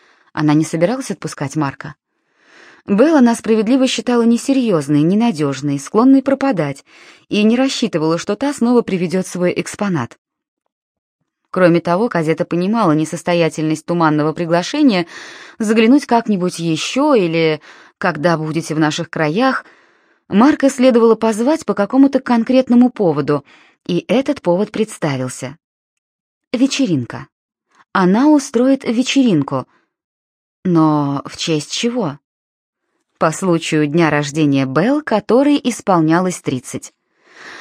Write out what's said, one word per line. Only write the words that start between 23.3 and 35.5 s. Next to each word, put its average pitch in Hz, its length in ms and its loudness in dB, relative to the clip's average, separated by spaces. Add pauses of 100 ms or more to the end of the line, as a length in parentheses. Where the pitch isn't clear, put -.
и 175 220 -4
этот 269 340 -2
повод 180 300 0
представился. 139 840 -6 (960)
"Вечеринка. 196 760 -2 (640)
Она 196 360 2
устроит 269 560 2
вечеринку. 220 800 0 (1000)
Но 151 640 2
в - 100 -14
честь 151 340 -4
чего?" 226 480 -4 (1040)
по 165 80 2
случаю 165 560 0
дня 156 240 0
рождения 143 560 0
Белл, 190 340 0
которой 277 640 0